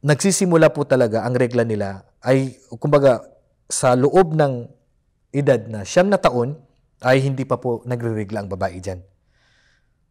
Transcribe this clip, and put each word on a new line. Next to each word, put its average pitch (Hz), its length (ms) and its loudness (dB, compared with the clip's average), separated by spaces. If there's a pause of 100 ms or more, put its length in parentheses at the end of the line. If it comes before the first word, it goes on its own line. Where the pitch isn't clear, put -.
nagsisimula 165 640 2
po 147 160 -6
talaga 117 400 0
ang 123 80 -2
regla 120 320 0
nila 101 400 -6 (160)
ay, 131 340 0 (220)
kumbaga, 139 480 2 (400)
sa 127 320 0
loob 156 400 2
ng 131 320 -2 (640)
edad 135 320 2
na 107 160 -10
siyam 175 240 0
na 202 140 0
taon 127 340 -2 (480)
ay 127 160 4
hindi 135 240 -2
pa 123 160 -4
po 120 240 -4
nagre-regla 110 640 -6
ang 92 60 -10
babae 92 260 -6
dyan. 90 240 -10 (1080)